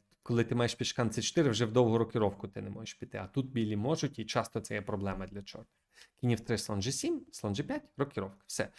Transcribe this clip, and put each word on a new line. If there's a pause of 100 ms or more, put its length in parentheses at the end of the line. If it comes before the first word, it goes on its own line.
(220)
Коли
ти
маєш
пішка
на
С
чотири,
вже
в
довгу
рокіровку
ти
не
можеш
піти.
А
тут
білі
можуть,
і
часто
це
є
проблема
для
чорних. (520)
Кінь
Ф
три,
слон
Ж
сім, (100)
слон
Ж
п'ять, (140)
рокіровка.
Все. (100)